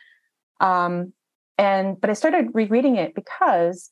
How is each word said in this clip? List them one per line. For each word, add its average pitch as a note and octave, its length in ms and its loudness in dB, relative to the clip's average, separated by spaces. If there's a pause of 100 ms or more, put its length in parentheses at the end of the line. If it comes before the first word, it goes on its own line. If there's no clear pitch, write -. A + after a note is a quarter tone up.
(600)
Um, F3+ 520 0 (480)
and, G3 400 0
but G#3+ 80 0
I G#3+ 40 0
started D4+ 420 0
rereading A3+ 420 2
it E3+ 200 -4
because F#3 760 -2